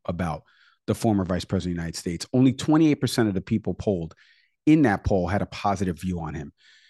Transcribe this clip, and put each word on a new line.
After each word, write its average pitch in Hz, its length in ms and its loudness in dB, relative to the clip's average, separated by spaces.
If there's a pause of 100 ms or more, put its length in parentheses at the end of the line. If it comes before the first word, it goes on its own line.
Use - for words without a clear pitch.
about 85 380 -6 (440)
the 110 60 2
former 104 300 2
vice 90 220 -2
president 90 260 -2
of 85 60 -6
the 85 40 -6
United 82 160 -8
States. 85 360 -6
Only 127 200 4
twenty-eight 151 460 2
percent 120 280 0
of 101 60 0
the 92 80 -2
people 104 320 -2
polled 85 400 -4 (520)
in 151 180 6
that 101 200 2
poll 90 240 2
had 95 140 0
a 90 60 -6
positive 95 520 -2
view 90 200 -4
on 76 160 -8
him. 76 160 -12 (380)